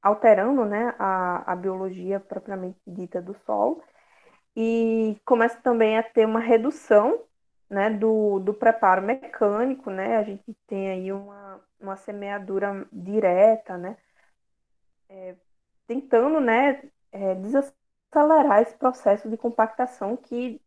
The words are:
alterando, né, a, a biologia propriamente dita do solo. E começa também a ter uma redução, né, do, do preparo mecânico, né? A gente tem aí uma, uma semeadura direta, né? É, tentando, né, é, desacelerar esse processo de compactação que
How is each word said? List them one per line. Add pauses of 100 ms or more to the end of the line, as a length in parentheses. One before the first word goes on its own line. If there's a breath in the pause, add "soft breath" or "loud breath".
alterando,
né,
a,
a
biologia
propriamente
dita
do (100)
solo. (760 soft breath)
E
começa
também
a
ter
uma
redução, (480)
né,
do,
do
preparo
mecânico,
né?
A
gente (120)
tem
aí
uma, (200)
uma
semeadura
direta,
né? (1120)
É, (520)
tentando,
né, (260)
é,
desacelerar
esse
processo
de
compactação
que